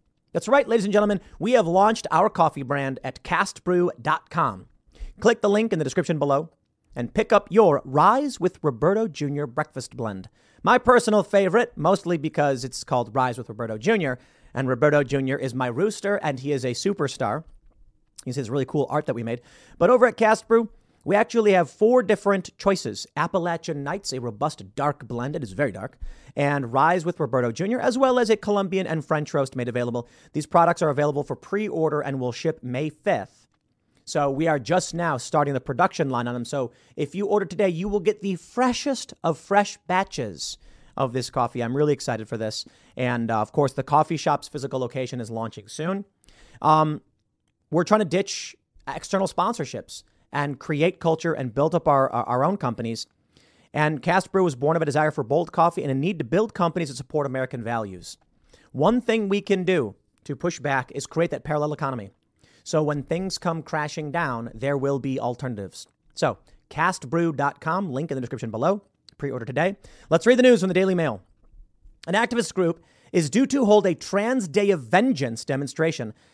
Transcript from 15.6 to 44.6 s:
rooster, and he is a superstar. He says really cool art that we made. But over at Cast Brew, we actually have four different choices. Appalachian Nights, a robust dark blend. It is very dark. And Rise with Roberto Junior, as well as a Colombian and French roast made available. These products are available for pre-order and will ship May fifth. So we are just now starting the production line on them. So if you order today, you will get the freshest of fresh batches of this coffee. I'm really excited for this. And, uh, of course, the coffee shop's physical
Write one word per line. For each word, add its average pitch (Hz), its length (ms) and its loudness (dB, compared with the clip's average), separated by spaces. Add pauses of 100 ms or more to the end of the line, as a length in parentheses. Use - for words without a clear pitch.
rooster, 196 500 -2
and 139 220 -4
he 143 140 -2
is 127 100 -2
a 123 80 -2
superstar. 139 720 -2 (800)
He 127 80 -6
says 117 180 -6
really 135 160 -2
cool 147 240 -4
art 147 180 -2
that 123 80 -4
we 117 80 -6
made. 120 180 -6 (380)
But 175 100 6
over 247 160 4
at 220 100 -6
Cast 220 320 2
Brew, 226 220 2 (340)
we 202 120 0
actually 208 380 2
have 175 180 2
four 240 320 4
different 196 560 0
choices. 170 480 -2 (100)
Appalachian 165 680 -2
Nights, 165 300 -8
a 127 80 -6
robust 117 540 -6
dark 143 320 -4
blend. 123 280 -6
It 165 60 -6
is 98 120 -8
very 120 180 -2
dark. 98 260 -12 (380)
And 143 360 0
Rise 156 320 4
with 170 160 -4
Roberto 123 320 0
Junior, 202 280 -4
as 247 180 0
well 262 220 4
as 220 100 2
a 214 80 4
Colombian 196 480 0
and 160 180 -2
French 151 300 -2
roast 139 220 -2
made 123 120 -4
available. 120 400 -4 (260)
These 147 120 -4
products 170 380 4
are 156 60 4
available 147 340 0
for 127 120 -8
pre-order 160 640 -2
and 139 180 -6
will 123 120 -2
ship 151 300 -4
May 127 280 -4
fifth. - 580 -4 (580)
So 143 240 0
we 147 180 0
are 151 120 2
just 165 340 -2
now 165 240 -2
starting 143 380 0
the 127 40 -2
production 143 520 0
line 120 160 -2
on 120 80 -4
them. 120 100 -6
So 131 260 -6 (240)
if 143 200 -4
you 202 100 -2
order 202 220 2
today, 190 220 0
you 180 200 -4
will 202 100 0
get 202 220 0
the 190 140 -2
freshest - 880 -2
of 165 160 0
fresh 202 380 0 (100)
batches 143 720 -4 (360)
of 127 180 -2
this 127 180 -4
coffee. 120 320 -2
I'm 117 120 -4
really 147 180 2
excited 110 360 -6
for 113 80 -6
this. 110 280 -6 (300)
And, 120 360 -2
uh, 110 100 2
of 107 100 -4
course, 143 220 0
the 135 100 -4
coffee 151 340 0
shop's 143 300 -2
physical 135 320 -8